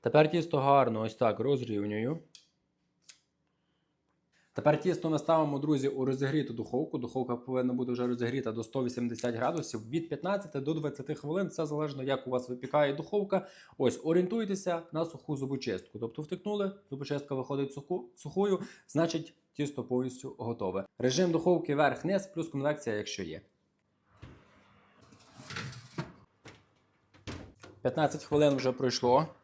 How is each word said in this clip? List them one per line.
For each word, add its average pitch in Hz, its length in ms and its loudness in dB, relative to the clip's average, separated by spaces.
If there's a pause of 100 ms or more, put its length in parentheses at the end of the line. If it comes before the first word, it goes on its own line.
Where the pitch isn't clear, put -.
Тепер 151 300 6
тісто 165 280 0
гарно 131 420 6
ось 110 140 -2
так 110 260 2
розрівнюю. 117 760 0 (2250)
Тепер 151 280 4
тісто 165 300 0
ми 156 80 2
ставимо, 151 400 2
друзі, 139 300 2
у 135 160 -2
розігріту 135 480 0
духовку. 123 460 -4
Духовка 123 380 -2
повинна 127 360 -2
бути 123 200 -2
вже 123 140 -2
розігріта 120 460 -2
до 113 120 -4
сто 131 200 -4
вісімдесят 120 500 -2
градусів. 123 540 -2
Від 160 200 -4
п'ятнадцяти 170 520 -4
до 143 140 -2
двадцяти 147 400 -4
хвилин, 165 360 -2
це 160 160 -4
залежно, 147 360 -4
як 131 240 -2
у 127 40 -6
вас 127 180 0
випікає 139 460 2
духовка. 190 520 0 (320)
Ось, - 260 4
орієнтуйтеся 180 800 2 (100)
на 160 120 0
суху 156 320 -6
зубочистку. 127 640 -4
Тобто 113 240 -6
втикнули, 196 500 -2 (180)
зубочистка 143 440 -4
виходить 139 380 -2
суху-, 180 440 -6
сухою, 190 440 0 (280)
значить, 160 460 0 (180)
тісто 143 320 -4
повністю 127 540 -4
готове. 104 480 -2 (120)
Режим 143 320 4
духовки 165 440 4
верх-низ, 147 520 2
плюс 160 220 -6
конвекція, 139 480 -2
якщо 104 260 -6
є. 80 180 -8 (4000)
П'ятнадцять 147 420 0
хвилин 147 320 4
вже 127 160 0
пройшло. 127 540 2 (180)